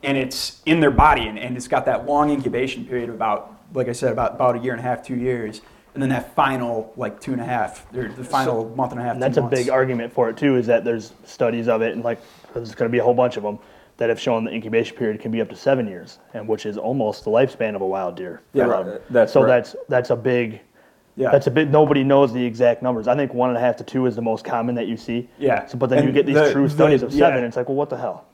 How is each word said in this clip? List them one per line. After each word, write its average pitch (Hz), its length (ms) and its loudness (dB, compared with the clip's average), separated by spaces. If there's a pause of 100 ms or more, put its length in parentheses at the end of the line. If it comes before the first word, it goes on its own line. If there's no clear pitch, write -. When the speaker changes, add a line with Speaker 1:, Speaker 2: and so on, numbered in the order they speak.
Speaker 1:
and 139 120 -2
it's - 520 -6
in 160 120 4
their 143 120 4
body 131 360 4
and, 107 120 -10
and 123 180 -8
it's 123 100 -12
got 131 180 0
that 120 200 -2
long 147 240 2
incubation 127 560 0
period 120 240 -6
of 113 60 -10
about, 110 380 -4 (200)
like 127 160 -2
I 120 40 -4
said, 123 180 0
about, 113 240 -2
about 123 220 2
a - 20 -6
year 127 140 -4
and 113 60 -8
a 123 40 -10
half, 123 180 -4
two 131 140 -8
years. 120 460 -4 (340)
And 139 80 -4
then 131 80 0
that 123 240 -6
final, 123 600 -2
like, 113 220 -6
two 143 120 -10
and 123 100 -4
a 117 40 -8
half, 120 500 -6
or 120 140 -6
the 123 140 -14
Speaker 2:
So 123 60 -14
Speaker 1:
final 123 460 -2
month 127 160 -2
and 123 100 -8
a - 20 -6
half, 120 100 -4
Speaker 2:
And 127 80 -4
Speaker 1:
two 127 40 0
Speaker 2:
that's 127 120 2
a 143 40 4
Speaker 1:
months. 127 180 0
Speaker 2:
big 123 120 0
argument 131 420 0
for 117 160 2
it 110 80 -8
too, 139 180 2
is 117 120 0
that 117 180 4
there's 117 280 -4 (100)
studies 117 440 -2
of 113 140 2
it, 113 140 0
and, 113 80 -8
like, 117 160 -4 (340)
there's 117 220 -10
gonna 117 140 -2
be 120 100 0
a 110 40 0
whole 123 120 4
bunch 123 220 2
of 101 60 -8
'em 107 140 -6 (400)
that 117 100 0
have 113 120 0
shown 113 260 0
the - 60 -6
incubation 113 440 -2
period 110 240 -2
can 113 120 -6
be 113 100 -2
up 107 80 -4
to - 60 -16
seven 131 320 0
years, 90 320 -14 (160)
and 107 120 -10
which 110 200 -4
is 104 100 -8
almost 117 480 -2
the 107 60 -2
lifespan 113 440 2
of 98 60 -4
a 95 40 -2
wild 92 300 -4
deer. 87 240 -12 (140)
Speaker 1:
Yeah. 123 140 2
Speaker 2:
Um, 98 200 0
Speaker 3:
Uh, - 40 -8 (180)
that's 120 240 4
Speaker 2:
so 139 80 6
Speaker 3:
right. - 60 4
Speaker 2:
that's, 123 280 2 (140)
that's 123 220 0
a 123 40 4
big, 117 460 -2 (560)
Speaker 1:
Yeah. 127 120 0
Speaker 2:
that's 139 180 4
a 135 40 0
big, 151 180 2
nobody 143 360 6
knows 139 260 6
the 123 120 -2
exact 120 380 2
numbers. 120 280 -2
I 123 80 4
think 139 160 -2
one 123 160 0
and 120 80 0
a 117 40 0
half 123 140 2
to - 80 -14
two 127 220 -2
is 117 100 0
the 117 60 -6
most 110 240 -4
common 120 300 -2
that 117 120 -4
you 113 80 -4
see. 120 320 -6 (120)
Speaker 1:
Yeah. 131 260 0
Speaker 2:
So, - 120 -10
but 123 120 0
then 131 100 4
Speaker 1:
And 143 80 4
Speaker 2:
you 127 60 0
get 143 120 4
these 143 100 0
Speaker 1:
the, 151 180 6
Speaker 2:
true 139 100 2
Speaker 1:
the, - 60 2
Speaker 2:
studies 139 340 4
of 127 100 -6
seven, 139 280 4
Speaker 1:
yeah. 120 60 -2
Speaker 2:
it's 113 100 -6
like, 123 100 -4
well, 135 80 -4
what 143 140 -2
the 127 80 -6
hell? 101 260 -8 (100)